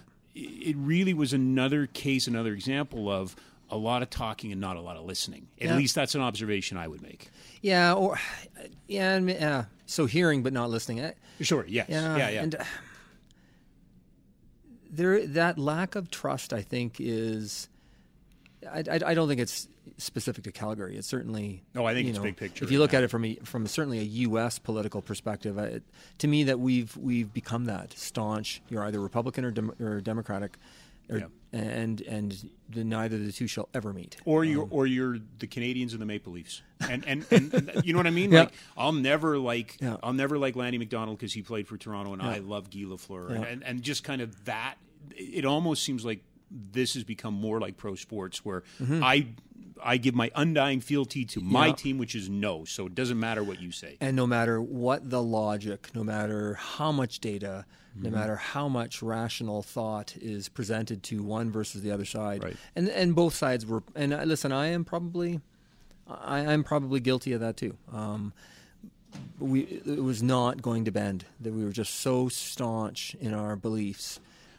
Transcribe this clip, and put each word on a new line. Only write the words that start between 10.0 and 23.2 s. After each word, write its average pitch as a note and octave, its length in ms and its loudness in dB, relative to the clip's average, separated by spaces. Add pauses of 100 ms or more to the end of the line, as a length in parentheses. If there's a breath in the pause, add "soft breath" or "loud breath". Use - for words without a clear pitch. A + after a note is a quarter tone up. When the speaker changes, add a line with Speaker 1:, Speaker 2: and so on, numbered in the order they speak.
Speaker 2:
hearing D3 380 4
but C3 100 2
not A#2+ 160 0
listening. A2+ 340 -2
I E3+ 100 -6 (260 loud breath)
Speaker 1:
Sure, C#3+ 280 2
yes. A2 220 0
Speaker 2:
Yeah, D#3 280 0
Speaker 1:
Yeah, B2+ 120 4
yeah. G#2+ 140 0
Speaker 2:
and, D#3 120 0
uh, - 80 -6 (2250 loud breath)
there, F#3 360 4
that E3 320 4
lack D#3 380 0
of F#3 160 -4
trust, - 420 -4
I A2 80 -2
think, A#2+ 380 -4
is, A2 680 -2 (1000 soft breath)
I, D3+ 100 -4 (120)
I, D#3+ 160 2
I E3 60 4
don't D#3+ 140 6
think C#3 120 4
it's - 280 -2 (300)
specific - 460 -4
to G2 80 -8
Calgary. G#2 460 -6
It's G#2 100 -8
certainly, G#2+ 560 -4 (100)
Speaker 1:
No, B2 120 0
I A2+ 80 2
think B2+ 120 2
Speaker 2:
you B2+ 60 2
Speaker 1:
it's G#2+ 80 -2
Speaker 2:
know, G2+ 40 -2
Speaker 1:
big G#2 140 -2
picture G#2+ 280 -6
Speaker 2:
if A#2 60 -2
you C#3 60 8
Speaker 1:
right C#3+ 60 8
Speaker 2:
look C#3+ 80 6
Speaker 1:
now. C3+ 80 8
Speaker 2:
at B2+ 60 8
it - 40 2
from A2+ 160 0